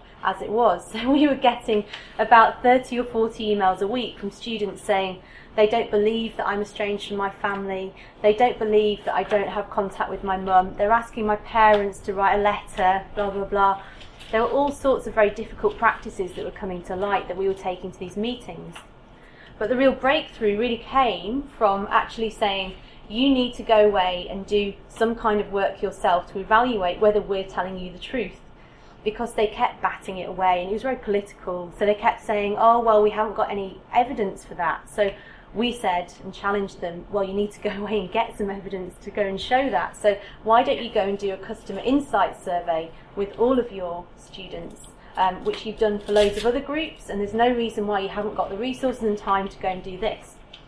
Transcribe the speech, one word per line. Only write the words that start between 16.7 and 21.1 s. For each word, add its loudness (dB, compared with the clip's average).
to -6
light -2
that -6
we 0
were 0
taking -8
to -20
these -10
meetings. -8
But -2
the 2
real 6
breakthrough 0
really 0
came -2